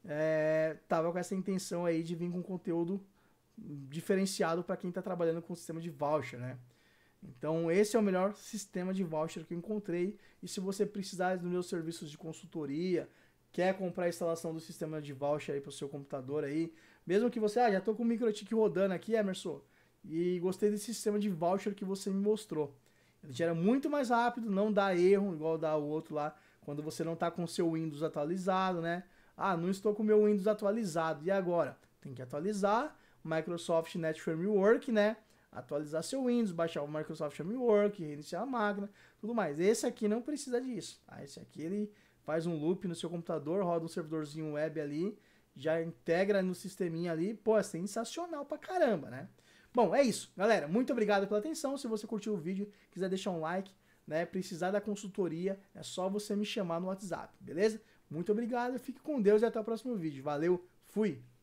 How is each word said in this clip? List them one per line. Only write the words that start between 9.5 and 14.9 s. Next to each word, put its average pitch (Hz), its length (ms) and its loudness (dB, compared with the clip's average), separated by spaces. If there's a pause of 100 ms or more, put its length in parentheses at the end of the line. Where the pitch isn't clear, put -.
eu 175 40 -4
encontrei. 196 600 -4 (240)
E 175 60 -12
se - 120 -6
você 190 240 0
precisar 185 540 -2
dos 175 120 -4
meus 180 200 -2
serviços 165 400 -6
de 151 80 -18
consultoria, 160 920 -4 (440)
quer 190 240 2
comprar 180 280 -2
a 175 40 4
instalação 165 460 -2
do 160 60 -6
sistema 156 420 -8